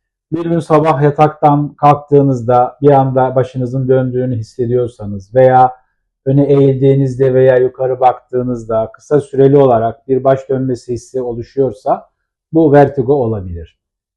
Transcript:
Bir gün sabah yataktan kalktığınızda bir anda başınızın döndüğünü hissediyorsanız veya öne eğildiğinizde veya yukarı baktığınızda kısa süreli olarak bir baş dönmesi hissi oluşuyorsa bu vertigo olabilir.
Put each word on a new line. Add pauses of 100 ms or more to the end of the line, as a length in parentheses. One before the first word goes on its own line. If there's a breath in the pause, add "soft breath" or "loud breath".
(320)
Bir
gün
sabah
yataktan
kalktığınızda
bir
anda
başınızın
döndüğünü
hissediyorsanız
veya (540 soft breath)
öne
eğildiğinizde
veya
yukarı
baktığınızda
kısa
süreli
olarak
bir
baş
dönmesi
hissi
oluşuyorsa (440)
bu
vertigo
olabilir. (380)